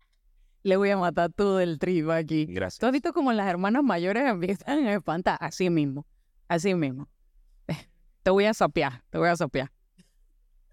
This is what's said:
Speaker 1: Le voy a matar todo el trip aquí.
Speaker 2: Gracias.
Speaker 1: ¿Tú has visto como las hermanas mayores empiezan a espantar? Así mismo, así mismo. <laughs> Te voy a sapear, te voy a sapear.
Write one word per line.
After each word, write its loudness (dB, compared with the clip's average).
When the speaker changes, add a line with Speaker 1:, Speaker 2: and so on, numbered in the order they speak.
Speaker 1:
Le 4
voy 4
a 2
matar 0
todo 2
el 0
trip 0
aquí. 0
Speaker 2:
Gracias. -6
Speaker 1:
¿Tú 0
has 2
visto -2
como 0
las 0
hermanas 0
mayores 0
empiezan -2
a 0
espantar? -2
Así -2
mismo, 0
así 0
mismo. -4
<laughs> -12
Te 2
voy 4
a 2
sapear, 0
te -8
voy 2
a 4
sapear. -4